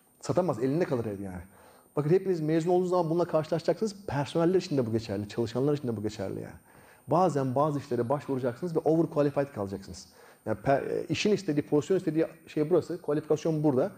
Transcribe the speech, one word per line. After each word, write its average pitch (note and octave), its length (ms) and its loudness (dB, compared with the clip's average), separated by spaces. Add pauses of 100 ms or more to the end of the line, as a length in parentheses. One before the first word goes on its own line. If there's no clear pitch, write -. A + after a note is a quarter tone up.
(220)
Satamaz, C#3 420 0
elinde D3 220 0
kalır A#2+ 200 -2
ev G2+ 140 -6
yani. F#2 220 -8 (540)
Bakın D3 140 2
hepiniz F#3 320 2
mezun D#3+ 280 0
olduğunuz F3+ 200 2
zaman F3 200 2
bununla E3+ 160 2
karşılaşacaksınız. E3 840 -2
Personeller E3 520 2
için D3+ 180 -2
de B2 80 2
bu A2 60 -4
geçerli, G#2 380 -4
çalışanlar B2 440 0
için C#3 140 -4
de A2+ 100 -2
bu G#2 60 -6
geçerli G#2 380 -6
yani. - 140 -14 (520)
Bazen C#3 480 2
bazı C#3+ 240 2
işlere A#2+ 300 -2
başvuracaksınız C3+ 680 -2
ve - 40 0
overqualified D3+ 760 2
kalacaksınız. G2 540 -8 (360)
Yani G#2 120 -2
per-, - 320 2
e, - 200 -2
işin G#3 220 0
istediği, D#3 300 0
pozisyon D3 360 2
istediği D#3+ 300 -2 (200)
şey D3+ 220 -2
burası, E3+ 320 0
kualifikasyon D3+ 600 0
burada. D3+ 340 4